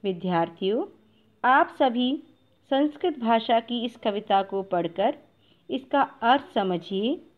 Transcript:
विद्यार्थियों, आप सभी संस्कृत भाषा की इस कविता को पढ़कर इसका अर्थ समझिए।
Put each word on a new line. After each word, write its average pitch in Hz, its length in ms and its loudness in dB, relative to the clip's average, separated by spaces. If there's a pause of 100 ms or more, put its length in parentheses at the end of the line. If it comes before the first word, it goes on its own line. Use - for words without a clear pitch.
विद्यार्थियों, 185 800 -2 (580)
आप 277 360 4
सभी 254 440 0 (460)
संस्कृत 294 500 0
भाषा 226 400 2
की 233 260 -6
इस 233 100 -8
कविता 208 480 0
को 196 200 -4
पढ़कर 185 520 -2 (540)
इसका 269 320 -2
अर्थ 247 520 0
समझिए। 196 680 -2 (160)